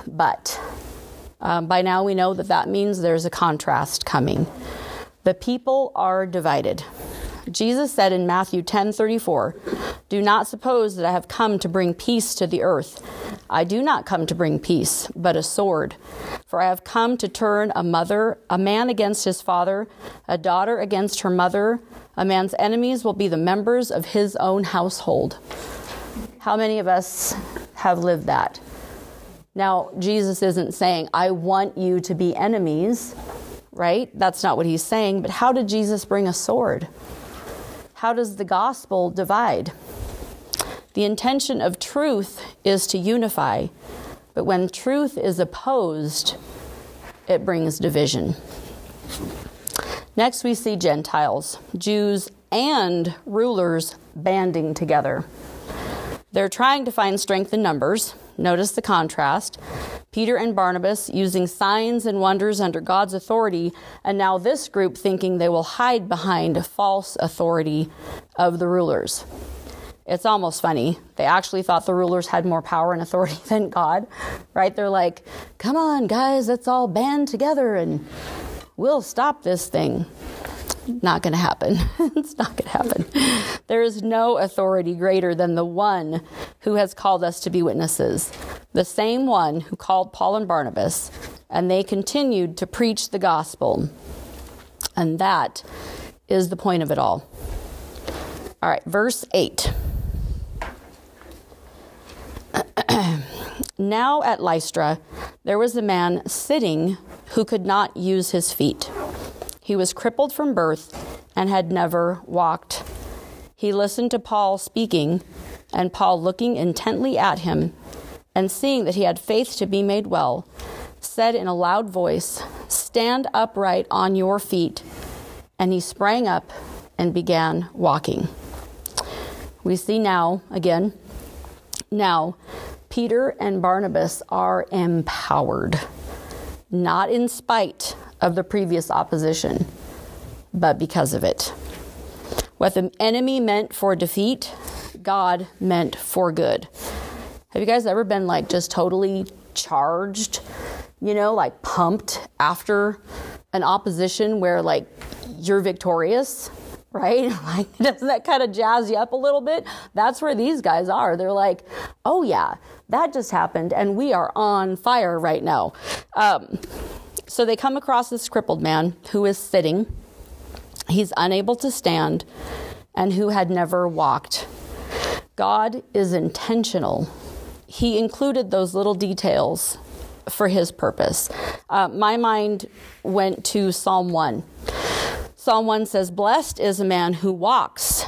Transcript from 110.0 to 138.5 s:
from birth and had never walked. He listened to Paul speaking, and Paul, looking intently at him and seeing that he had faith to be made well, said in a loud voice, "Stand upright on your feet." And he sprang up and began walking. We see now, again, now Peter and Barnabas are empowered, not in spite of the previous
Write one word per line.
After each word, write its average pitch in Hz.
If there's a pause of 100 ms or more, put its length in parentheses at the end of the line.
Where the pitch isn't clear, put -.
from 294
birth - (120)
and 190
had 185
never 175
walked. - (720)
He 208
listened 202
to 240
Paul 202
speaking, 175 (500)
and 180
Paul, 185
looking 190
intently 208
at 185
him 160 (640)
and 190
seeing 269
that 180
he 202
had 175
faith 226
to 220
be 196
made 202
well, 156 (520)
said 226
in 185
a 180
loud 185
voice, 175 (240)
"Stand 247
upright 196
on 190
your 190
feet." 175 (760)
And 185
he 185
sprang 208
up 170 (460)
and 175
began 165
walking. 156 (1400)
We 185
see 214
now, 185
again, 175 (1000)
now 180 (540)
Peter 240
and 196
Barnabas 180
are 185
empowered, 165 (880)
not 180
in 240
spite - (260)
of 175
the 185
previous 175